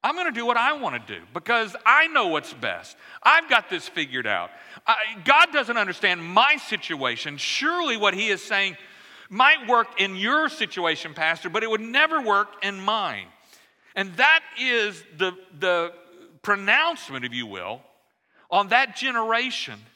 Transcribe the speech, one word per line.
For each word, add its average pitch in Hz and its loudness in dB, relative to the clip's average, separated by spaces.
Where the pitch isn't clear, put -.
I'm 285 0
gonna 349 -2
do 233 -6
what 240 2
I 254 2
wanna 151 -6
do 98 -12
because 220 -2
I 294 6
know 285 0
what's 151 -2
best. 104 -10
I've 320 6
got 233 2
this 175 -6
figured 131 -6
out. 92 -2
I, 220 4
God 302 6
doesn't 240 0
understand 185 0
my 233 2
situation. 143 -6
Surely 302 -2
what 202 2
he 208 -4
is 190 -2
saying 196 -2
might 262 2
work 233 4
in 190 -2
your 269 0
situation, 165 -4
Pastor, 160 -2
but 214 -2
it 226 -4
would 214 -2
never 285 0
work 202 2
in 196 -6
mine. 185 -2
And 190 -4
that 311 6
is 226 0
the, 180 0
the 170 0
pronouncement, 202 0
if 120 -8
you 123 -6
will, 98 -10
on 196 2
that 240 2
generation. 233 -2